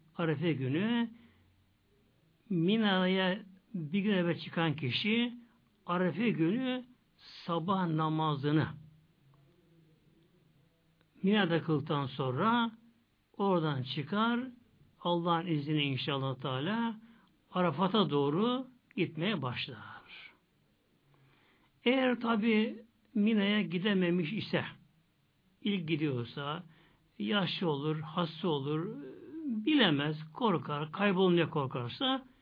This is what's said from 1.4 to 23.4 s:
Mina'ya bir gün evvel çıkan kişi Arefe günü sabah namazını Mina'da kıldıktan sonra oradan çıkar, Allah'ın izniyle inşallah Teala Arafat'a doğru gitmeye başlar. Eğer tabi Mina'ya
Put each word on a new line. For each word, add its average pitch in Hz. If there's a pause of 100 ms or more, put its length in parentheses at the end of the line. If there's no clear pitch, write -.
Mina'ya 185 (340)
bir 165
gün 208
evvel 175
çıkan 165
kişi 214 (520)
Arefe 180
günü 247 (320)
sabah 180
namazını 156 (2500)
Mina'da 185
kıldıktan 151
sonra 180 (680)
oradan 160
çıkar, 208 (600)
Allah'ın 175
izniyle 151
inşallah 135
Teala 202 (500)
Arafat'a 180
doğru 185 (300)
gitmeye 175
başlar. - (1500)
Eğer 254
tabi 226 (300)
Mina'ya 208